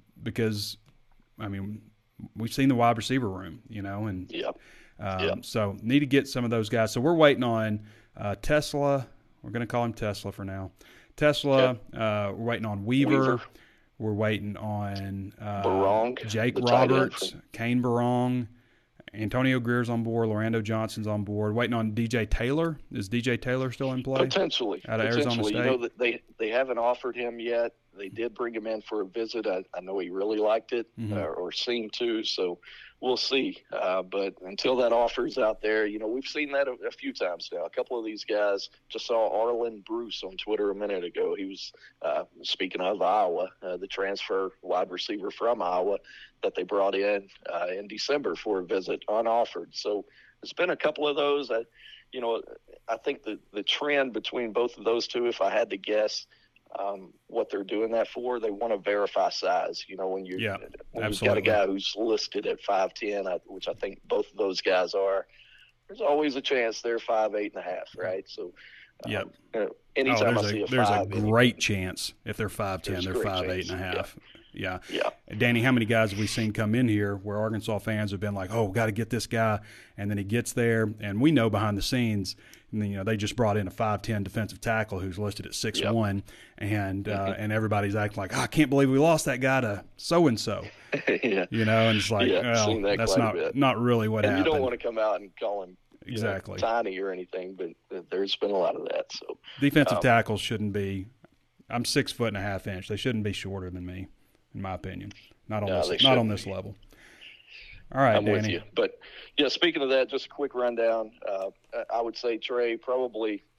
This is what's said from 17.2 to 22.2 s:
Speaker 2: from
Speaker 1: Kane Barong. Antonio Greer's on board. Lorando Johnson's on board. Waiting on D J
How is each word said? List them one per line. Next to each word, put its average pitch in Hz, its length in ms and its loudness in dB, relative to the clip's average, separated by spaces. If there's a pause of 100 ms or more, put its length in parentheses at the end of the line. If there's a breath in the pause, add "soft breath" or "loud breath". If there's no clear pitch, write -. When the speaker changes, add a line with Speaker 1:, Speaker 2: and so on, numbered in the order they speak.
Speaker 2:
from - 100 -16 (120)
Speaker 1:
Kane 120 280 0
Barong. 123 680 2 (680 soft breath)
Antonio 123 460 2
Greer's 120 300 0
on 117 140 0
board. 113 240 2
Lorando 110 360 2
Johnson's 110 440 -2
on 104 160 0
board. 104 300 0
Waiting 120 220 2
on 113 160 0
D 113 160 0
J 113 180 0